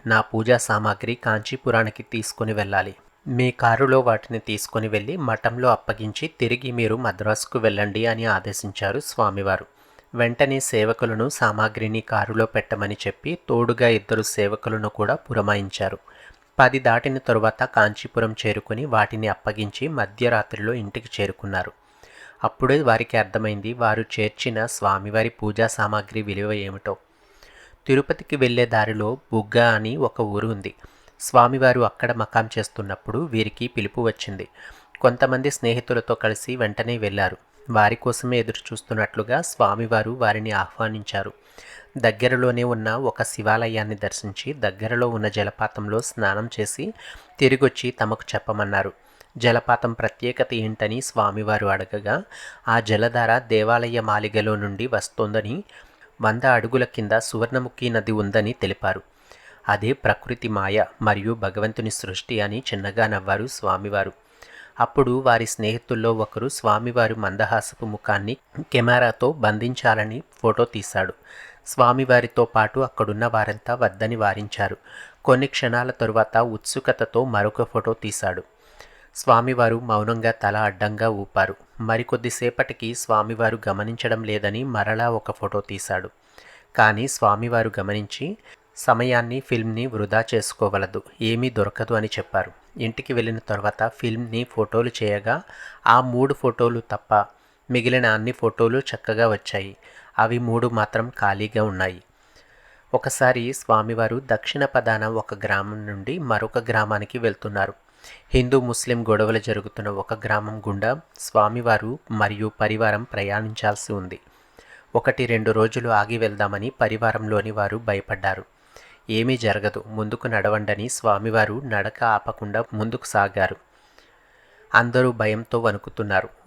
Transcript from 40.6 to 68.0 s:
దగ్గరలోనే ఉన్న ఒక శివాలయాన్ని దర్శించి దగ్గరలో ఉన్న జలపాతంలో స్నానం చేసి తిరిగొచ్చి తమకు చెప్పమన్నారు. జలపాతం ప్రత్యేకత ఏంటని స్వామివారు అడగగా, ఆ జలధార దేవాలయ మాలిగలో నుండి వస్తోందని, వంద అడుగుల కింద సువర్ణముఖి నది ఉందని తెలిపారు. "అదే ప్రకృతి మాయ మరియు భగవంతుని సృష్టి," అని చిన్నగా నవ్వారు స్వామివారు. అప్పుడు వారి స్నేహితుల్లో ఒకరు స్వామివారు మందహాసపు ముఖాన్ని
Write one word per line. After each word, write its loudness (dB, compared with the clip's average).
దగ్గరలోనే 2
ఉన్న -2
ఒక -2
శివాలయాన్ని 0
దర్శించి -8
దగ్గరలో -2
ఉన్న -2
జలపాతంలో -2
స్నానం -2
చేసి -6
తిరిగొచ్చి 4
తమకు -2
చెప్పమన్నారు. -2
జలపాతం 2
ప్రత్యేకత -2
ఏంటని -2
స్వామివారు 0
అడగగా, -2
ఆ 4
జలధార 2
దేవాలయ 2
మాలిగలో 0
నుండి -4
వస్తోందని, -2
వంద 2
అడుగుల 2
కింద 0
సువర్ణముఖి -4
నది 0
ఉందని 0
తెలిపారు. -4
"అదే 2
ప్రకృతి -2
మాయ 2
మరియు 2
భగవంతుని -4
సృష్టి," -6
అని -4
చిన్నగా 0
నవ్వారు -2
స్వామివారు. -2
అప్పుడు 2
వారి 4
స్నేహితుల్లో -2
ఒకరు -4
స్వామివారు 2
మందహాసపు -2
ముఖాన్ని -2